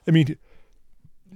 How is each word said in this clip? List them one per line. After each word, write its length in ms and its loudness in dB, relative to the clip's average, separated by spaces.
I 40 -2
mean, 260 0